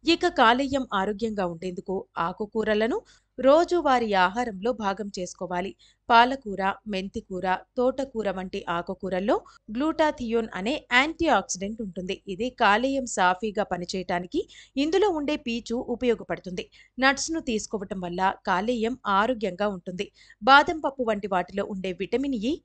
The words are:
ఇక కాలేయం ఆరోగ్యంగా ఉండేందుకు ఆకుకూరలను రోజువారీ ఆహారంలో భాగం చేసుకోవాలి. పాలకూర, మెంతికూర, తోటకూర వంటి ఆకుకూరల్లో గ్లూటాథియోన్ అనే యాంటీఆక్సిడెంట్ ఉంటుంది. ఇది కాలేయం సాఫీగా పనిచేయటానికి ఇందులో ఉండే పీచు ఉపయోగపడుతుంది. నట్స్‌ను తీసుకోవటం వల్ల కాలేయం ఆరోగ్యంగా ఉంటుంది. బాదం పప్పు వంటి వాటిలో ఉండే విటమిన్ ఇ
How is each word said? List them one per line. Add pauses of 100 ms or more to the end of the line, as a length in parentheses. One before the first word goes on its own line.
ఇక
కాలేయం (100)
ఆరోగ్యంగా
ఉండేందుకు (240)
ఆకుకూరలను (400)
రోజువారీ
ఆహారంలో
భాగం
చేసుకోవాలి. (380)
పాలకూర, (260)
మెంతికూర, (280)
తోటకూర
వంటి (100)
ఆకుకూరల్లో (340)
గ్లూటాథియోన్
అనే (200)
యాంటీఆక్సిడెంట్
ఉంటుంది. (120)
ఇది
కాలేయం
సాఫీగా
పనిచేయటానికి (360)
ఇందులో
ఉండే
పీచు (140)
ఉపయోగపడుతుంది. (320)
నట్స్‌ను
తీసుకోవటం
వల్ల (240)
కాలేయం (140)
ఆరోగ్యంగా
ఉంటుంది. (340)
బాదం
పప్పు
వంటి
వాటిలో
ఉండే
విటమిన్
ఇ (120)